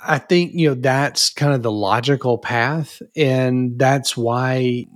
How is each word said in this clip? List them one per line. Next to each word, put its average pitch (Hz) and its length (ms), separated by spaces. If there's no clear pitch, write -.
I 151 120
think, 175 340
you 160 160
know, 131 60
that's 135 560
kind 147 220
of 123 100
the 113 80
logical 120 640
path, 127 640
and 127 640
that's 135 380
why 123 680